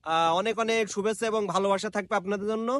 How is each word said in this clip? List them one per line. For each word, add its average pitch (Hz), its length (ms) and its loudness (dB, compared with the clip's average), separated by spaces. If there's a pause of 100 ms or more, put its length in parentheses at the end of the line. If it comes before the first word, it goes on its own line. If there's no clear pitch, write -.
আহ, 165 260 2 (100)
অনেক 214 180 0
অনেক 226 260 2 (100)
শুভেচ্ছা 214 320 -2
এবং 220 200 0
ভালোবাসা 196 440 0
থাকবে 208 260 -4
আপনাদের 202 360 -2
জন্য। 226 160 -2 (120)